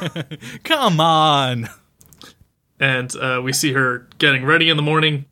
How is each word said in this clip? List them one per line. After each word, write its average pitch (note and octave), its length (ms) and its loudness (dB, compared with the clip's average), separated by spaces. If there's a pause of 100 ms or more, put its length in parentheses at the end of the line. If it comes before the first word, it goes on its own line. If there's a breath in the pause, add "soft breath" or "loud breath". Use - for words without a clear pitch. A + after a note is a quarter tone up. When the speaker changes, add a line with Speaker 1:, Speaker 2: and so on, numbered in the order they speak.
(340)
Speaker 1:
<laughs> - 300 -18
Come A#3+ 360 0
on. C#3+ 680 2 (1120 loud breath)
Speaker 2:
And, C3 360 -2
uh, B2+ 280 -2
we C3 80 -2
see C#3 220 -2
her B2+ 340 -2 (100)
getting C3+ 260 2
ready D#3+ 260 2
in D#3 60 0
the D3+ 60 -2
morning D3+ 480 0